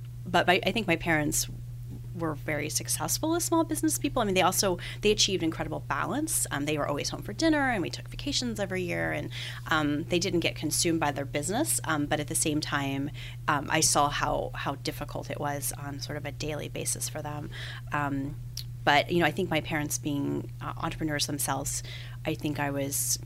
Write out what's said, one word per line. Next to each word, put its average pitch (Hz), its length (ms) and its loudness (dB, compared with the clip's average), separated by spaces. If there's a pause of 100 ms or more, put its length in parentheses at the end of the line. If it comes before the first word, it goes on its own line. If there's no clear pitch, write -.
(260)
but 180 220 4
my, 185 180 6
I 190 60 2
think 208 160 0
my 170 80 4
parents 156 520 2 (680)
were 165 200 -2
very 147 320 -2
successful - 640 0
as 339 120 0
small 330 180 4
business 311 340 0
people. 277 240 0
I 214 40 2
mean, 190 100 2
they 185 60 6
also, 180 360 4 (220)
they 220 120 6
achieved 196 300 4
incredible 156 460 -2
balance. 160 640 0
Um, 143 140 -2
they 151 120 2
were 143 80 0
always 143 240 0
home - 120 -6
for - 100 -8
dinner, 302 380 4
and 214 120 2
we 147 80 -2
took - 200 -8
vacations 247 500 -2
every 190 220 0
year, 170 320 0
and, 151 160 -4 (420)
um, 151 340 4
they 180 140 2
didn't 175 220 2
get 151 120 2
consumed 160 460 2
by 147 120 4
their 139 120 -2
business. 180 640 0
Um, 147 220 2
but 147 120 2
at 147 80 -4
the 160 80 -2
same 151 240 2
time, 139 500 0 (380)
um, 147 220 2
I 160 100 4
saw 151 300 6
how, 143 440 0
how 139 220 -2
difficult 143 560 -6
it - 80 -6
was 143 380 -2
on 143 240 -8
sort 151 160 -6
of 143 80 -6
a 143 80 -6
daily 147 340 -4
basis - 400 -4
for 156 140 -6
them. 147 300 -6 (420)
Um, 143 420 0 (480)
but, 147 280 6
you 175 80 4
know, 165 60 6
I 151 60 4
think 180 180 0
my 156 120 2
parents 147 360 -2
being, 143 540 -2 (100)
uh, 147 160 -6
entrepreneurs 156 480 -2
themselves, 139 580 -2 (420)
I 160 80 0
think 151 260 -2
I 143 100 0
was 139 560 0